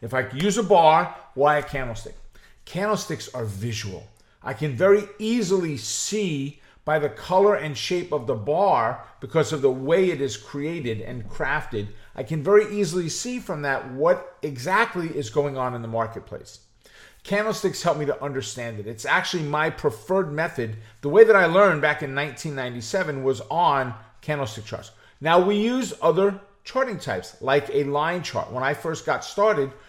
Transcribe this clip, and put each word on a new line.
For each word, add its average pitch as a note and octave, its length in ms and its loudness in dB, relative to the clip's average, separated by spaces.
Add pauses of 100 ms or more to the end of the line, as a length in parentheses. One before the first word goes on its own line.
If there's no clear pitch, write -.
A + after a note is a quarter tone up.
If A#2 140 -8
I B2+ 160 0
use F3 280 0
a A#3 40 0
bar, E3+ 540 6 (180)
why C#3+ 240 4
a C#3+ 40 0
candlestick? B2+ 540 -8 (500)
Candlesticks F#3+ 680 -4
are B2 100 -6
visual. G#2 640 -8 (340)
I C3 140 -8
can D3 220 -4
very G3+ 260 6 (160)
easily F#3+ 580 0
see D3 840 -4 (240)
by D#3 160 0
the D3 80 0
color F#3+ 480 4
and D3 200 -4
shape - 360 -4
of C3+ 140 -2
the C3 80 0
bar, C3 720 2 (160)
because D3+ 320 0
of D3+ 80 -4
the C3+ 100 4
way D#3 400 2
it C#3+ 120 -4
is B2+ 160 -4
created C#3+ 640 -6
and B2+ 260 -10
crafted, C3+ 600 -4 (260)
I - 80 -8
can D3+ 200 -4
very G#3 320 6
easily F3+ 360 0
see B3 300 -8
from F3+ 220 -8
that C3+ 280 -2
what D3+ 500 0
exactly E3 680 -2
is C#3+ 200 -6
going C#3+ 300 -2
on B2+ 160 -2
in A#2+ 80 -8
the A2+ 60 -8
marketplace. - 720 -6 (640)
Candlesticks G#3 580 -2
help D#3+ 160 2
me D3+ 80 -2
to C#3 160 -2
understand B2 560 -8
it. G2+ 80 -10
It's - 180 -12
actually E3 380 0
my D3+ 260 -2
preferred D#3+ 640 -2
method. C3+ 460 -4 (240)
The C#3+ 80 -2
way G#3 140 10
that G#3+ 120 8
I F#3 80 8
learned E3+ 380 6
back D3 200 0
in C3+ 120 -6
nineteen C#3+ 400 -6
ninety-seven C3+ 680 -4
was C3 280 0
on C#3+ 420 2 (300)
candlestick B2+ 420 -4
charts. - 280 -12 (280)
Now, E3 200 6
we G3 160 4
use A#3 440 0
other F#3+ 400 4 (240)
charting B3+ 340 -4
types, - 440 -6
like C#3+ 280 2
a C#3+ 140 0
line D#3 380 -2
chart. A2+ 280 -6
When B2+ 140 -4
I C#3 80 0
first D#3 320 -6
got C3 200 -2
started, F#3 480 0 (160)